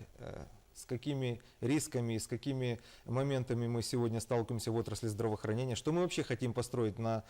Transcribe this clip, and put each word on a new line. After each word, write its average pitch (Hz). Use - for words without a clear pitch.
э, -
с -
какими 127
рисками 120
и 110
с -
какими 127
моментами 123
мы 117
сегодня 117
сталкиваемся 117
в 110
отрасли 113
здравоохранения, 110
что -
мы 175
вообще 170
хотим 123
построить 117
на 113